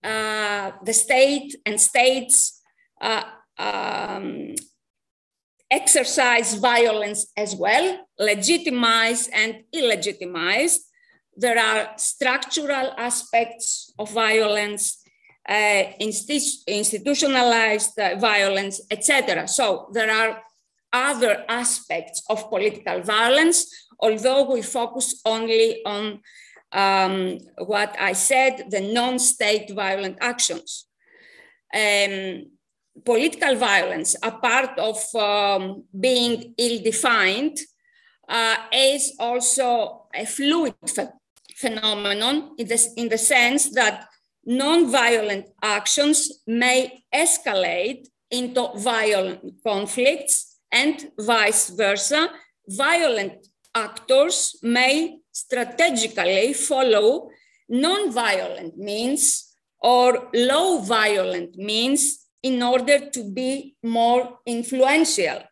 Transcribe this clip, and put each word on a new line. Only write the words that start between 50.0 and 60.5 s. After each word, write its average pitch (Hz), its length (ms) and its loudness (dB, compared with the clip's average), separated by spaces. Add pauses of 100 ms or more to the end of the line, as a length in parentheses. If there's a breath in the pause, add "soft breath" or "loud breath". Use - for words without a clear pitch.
and 285 460 0
vice 214 520 2
versa. 202 580 0 (400 loud breath)
Violent 247 800 0 (280)
actors 262 880 0
may 254 560 2 (120)
strategically 226 1200 0
follow 262 800 2 (380 loud breath)
non-violent 233 1080 -2
means 220 760 -2 (260)
or 247 540 4
low 294 440 2